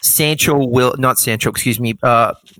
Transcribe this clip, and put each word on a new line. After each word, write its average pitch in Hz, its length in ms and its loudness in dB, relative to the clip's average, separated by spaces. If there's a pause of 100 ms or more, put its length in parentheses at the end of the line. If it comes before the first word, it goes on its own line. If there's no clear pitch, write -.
Sancho 151 560 0
will, 123 400 2
not 127 220 0
Sancho, 110 320 -2
excuse 113 280 -2
me, 113 220 -4
uh, 117 320 2 (260)